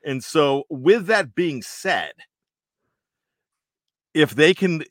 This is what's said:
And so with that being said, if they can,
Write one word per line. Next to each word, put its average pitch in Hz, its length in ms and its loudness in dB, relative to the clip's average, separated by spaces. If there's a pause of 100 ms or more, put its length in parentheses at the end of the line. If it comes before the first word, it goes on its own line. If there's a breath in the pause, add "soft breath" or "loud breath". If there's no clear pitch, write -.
And 131 180 -8
so 143 480 0
with 170 360 2
that 190 280 -2
being 160 280 -4
said, 101 500 -6 (2000)
if 151 220 2
they 156 180 6
can, 175 380 -2